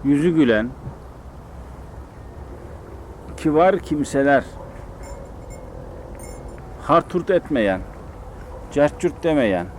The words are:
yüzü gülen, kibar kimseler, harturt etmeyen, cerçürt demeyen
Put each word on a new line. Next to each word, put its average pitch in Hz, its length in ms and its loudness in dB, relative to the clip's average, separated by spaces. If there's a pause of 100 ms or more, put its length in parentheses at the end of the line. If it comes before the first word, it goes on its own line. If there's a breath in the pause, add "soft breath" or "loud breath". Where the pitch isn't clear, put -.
yüzü 147 320 4
gülen, 120 340 6 (2750)
kibar 170 420 6
kimseler, 139 640 4 (2500)
harturt 165 480 4
etmeyen, 110 520 4 (880)
cerçürt - 520 2
demeyen 113 420 4 (140)